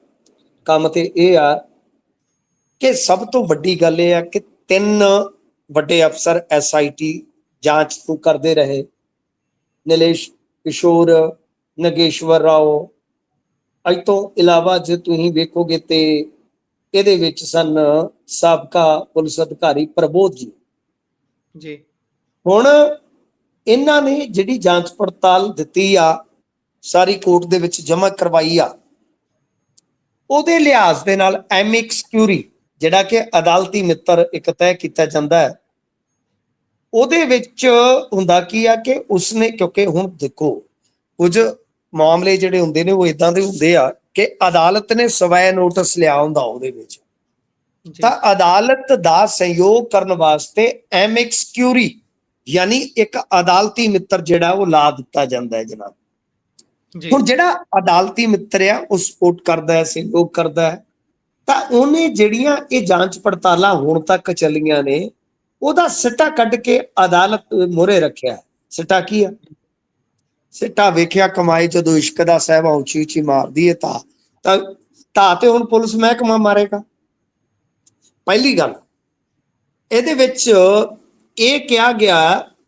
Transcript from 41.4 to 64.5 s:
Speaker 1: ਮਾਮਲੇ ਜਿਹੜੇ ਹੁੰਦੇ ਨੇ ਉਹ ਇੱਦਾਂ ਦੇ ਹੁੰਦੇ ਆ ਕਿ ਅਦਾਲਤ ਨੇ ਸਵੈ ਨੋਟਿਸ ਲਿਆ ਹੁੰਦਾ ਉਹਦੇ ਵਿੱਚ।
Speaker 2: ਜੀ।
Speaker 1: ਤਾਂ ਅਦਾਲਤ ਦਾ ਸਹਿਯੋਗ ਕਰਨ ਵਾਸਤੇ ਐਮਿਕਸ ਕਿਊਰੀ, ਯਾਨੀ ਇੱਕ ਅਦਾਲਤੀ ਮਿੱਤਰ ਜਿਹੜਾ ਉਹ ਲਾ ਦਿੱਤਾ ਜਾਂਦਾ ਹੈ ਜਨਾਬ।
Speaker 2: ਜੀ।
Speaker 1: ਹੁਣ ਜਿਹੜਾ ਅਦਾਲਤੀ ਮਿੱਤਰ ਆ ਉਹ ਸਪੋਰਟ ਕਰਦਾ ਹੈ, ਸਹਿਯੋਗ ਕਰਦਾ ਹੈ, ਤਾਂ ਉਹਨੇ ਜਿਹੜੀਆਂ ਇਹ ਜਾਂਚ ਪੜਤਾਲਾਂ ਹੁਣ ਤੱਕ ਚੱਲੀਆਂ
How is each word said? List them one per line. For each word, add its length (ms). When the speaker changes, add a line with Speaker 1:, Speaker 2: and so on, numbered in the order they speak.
Speaker 1:
ਮਾਮਲੇ 440
ਜਿਹੜੇ 220
ਹੁੰਦੇ 240
ਨੇ 80
ਉਹ 160
ਇੱਦਾਂ 240
ਦੇ 100
ਹੁੰਦੇ 340
ਆ 160
ਕਿ 120
ਅਦਾਲਤ 460
ਨੇ 160
ਸਵੈ 420
ਨੋਟਿਸ 460
ਲਿਆ 240
ਹੁੰਦਾ 200
ਉਹਦੇ 300
ਵਿੱਚ। 280
Speaker 2:
ਜੀ। 160
Speaker 1:
ਤਾਂ 100
ਅਦਾਲਤ 640
ਦਾ 340
ਸਹਿਯੋਗ 640
ਕਰਨ 220
ਵਾਸਤੇ 540
ਐਮਿਕਸ 520
ਕਿਊਰੀ, 360
ਯਾਨੀ 300
ਇੱਕ 200
ਅਦਾਲਤੀ 480
ਮਿੱਤਰ 340
ਜਿਹੜਾ 300
ਉਹ 160
ਲਾ 240
ਦਿੱਤਾ 340
ਜਾਂਦਾ 320
ਹੈ 60
ਜਨਾਬ। 300
Speaker 2:
ਜੀ। 160
Speaker 1:
ਹੁਣ 140
ਜਿਹੜਾ 280
ਅਦਾਲਤੀ 500
ਮਿੱਤਰ 420
ਆ 80
ਉਹ 80
ਸਪੋਰਟ 440
ਕਰਦਾ 320
ਹੈ, 100
ਸਹਿਯੋਗ 460
ਕਰਦਾ 420
ਹੈ, 120
ਤਾਂ 140
ਉਹਨੇ 480
ਜਿਹੜੀਆਂ 480
ਇਹ 140
ਜਾਂਚ 340
ਪੜਤਾਲਾਂ 560
ਹੁਣ 260
ਤੱਕ 300
ਚੱਲੀਆਂ 520